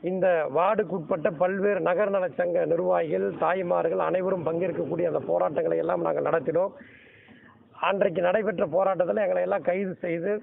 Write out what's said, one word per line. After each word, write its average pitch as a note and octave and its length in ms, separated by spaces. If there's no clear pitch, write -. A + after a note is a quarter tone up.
இந்த F#3 160
வார்டுக்குட்பட்ட F3+ 720
பல்வேறு F#3+ 380
நகர் F3+ 340
நல F#3 100
சங்க F3 340
நிர்வாகிகள், F3+ 540
தாய்மார்கள் F3 680
அனைவரும் F3+ 380
பங்கேற்கக்கூடிய E3+ 640
அந்த D3+ 100
போராட்டங்களை E3 520
எல்லாம் E3+ 240
நாங்கள் D3 220
நடத்தினோம். D#3+ 440
அன்றைக்கு F#3+ 360
நடைபெற்ற G3 380
போராட்டத்துல F#3+ 500
எங்களை F#3 220
எல்லாம் F#3+ 240
கைது F#3 240
செய்து E3+ 280